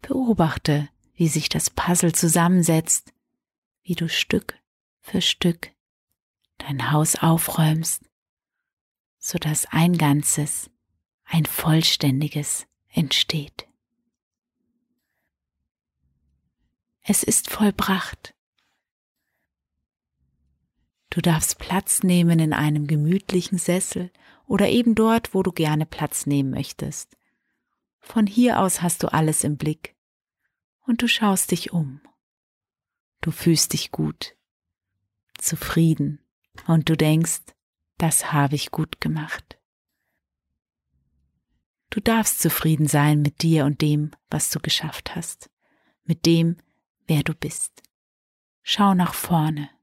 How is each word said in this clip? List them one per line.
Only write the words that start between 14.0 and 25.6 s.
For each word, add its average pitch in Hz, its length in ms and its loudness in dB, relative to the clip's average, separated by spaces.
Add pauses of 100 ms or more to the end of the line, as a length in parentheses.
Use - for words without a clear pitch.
Es - 180 0
ist - 280 -2
vollbracht. - 840 -2 (2750)
Du - 100 -4
darfst 160 380 0
Platz - 440 -2
nehmen 175 360 4
in 156 140 2
einem 147 340 0
gemütlichen 170 720 0
Sessel 180 520 -4 (360)
oder 202 220 2
eben 233 260 2
dort, 220 400 0
wo 190 80 0
du 180 100 -2
gerne 156 340 0